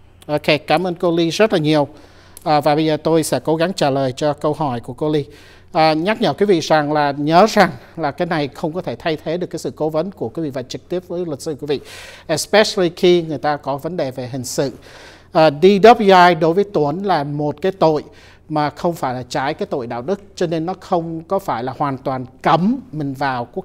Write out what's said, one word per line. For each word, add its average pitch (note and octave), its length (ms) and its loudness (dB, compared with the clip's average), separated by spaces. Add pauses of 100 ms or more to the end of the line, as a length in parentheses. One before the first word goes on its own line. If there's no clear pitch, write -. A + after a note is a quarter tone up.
(260)
Ok, D3+ 400 -2
cảm D#3+ 200 0
ơn F3 80 -4
cô E3+ 220 -2
Ly E3+ 140 0
rất G#3 220 2
là G3 60 2
nhiều. D3+ 300 2 (560)
À, D3+ 160 2
và D3 140 2
bây D#3+ 100 0
giờ D#3 120 0
tôi D#3+ 260 2
sẽ C#3+ 180 -2
cố D#3 160 -2
gắng E3 160 -2
trả D3+ 180 0
lời C3+ 220 -2
cho D3 200 -2
câu D3+ 200 -2
hỏi C3+ 280 -4
của B2+ 120 -14
cô D3+ 160 -4
Ly. D3+ 180 -2 (460)
À, D#3+ 200 4
nhắc F#3 280 -2
nhở E3+ 120 2
quý G3+ 140 0
vị F3+ 140 4
rằng D3+ 320 2
là D3 240 2
nhớ D#3 320 4
rằng G3 220 2 (260)
là D#3 140 -4
cái F3 160 -4
này D#3 220 -2
không D3+ 240 -8
có F3 100 -6
thể B2 140 -8
thay D#3+ 280 -4
thế D#3+ 120 -4
được F3 100 -4
cái E3 120 -10
sự C#3+ 180 -8
cố D#3 140 -2
vấn D#3+ 200 -2
của B2 180 -8
quý E3 140 -8
vị D3+ 80 -4
và B2+ 120 -8
trực - 260 -14
tiếp F3+ 200 -4
với F3+ 180 -6
luật C#3+ 160 -8
sư D#3 180 -6
quý D3 60 -10
vị. C#3+ 140 -2 (460)
Especially F#3 680 2
khi F3 260 4
người D#3 160 -8
ta D3 180 -2
có C#3 200 -6
vấn D#3+ 200 -8
đề C#3+ 140 -2
về B2+ 180 -10
hình B2 160 -8
sự. C3+ 280 -4 (600)
À, D#3+ 180 6
D D3 140 -2
W G3 640 8
I F3 60 6
đối D#3+ 200 0
với G3+ 180 2
Tuấn D3+ 300 0
là F3 220 0
một D3 380 -6
cái F#3+ 100 0
tội D#3+ 320 2 (440)
mà D3 220 -2
không E3+ 240 -4
phải C3 200 -4
là B2+ 140 -8
trái D3 260 -4
cái G3 120 -6
tội C3 200 -6
đạo A#2+ 160 -8
đức, F#3 180 -4 (140)
cho F3+ 120 -2
nên D#3+ 200 -4
nó F#3 140 -6
không E3 420 -4
có F#3+ 160 -4
phải B2+ 260 -6
là B2+ 140 -6
hoàn C#3 200 -4
toàn C3 280 -6 (160)
cấm F3+ 380 2 (120)
mình C#3 220 -6
vào C3 380 -4
quốc F#3+ 120 -10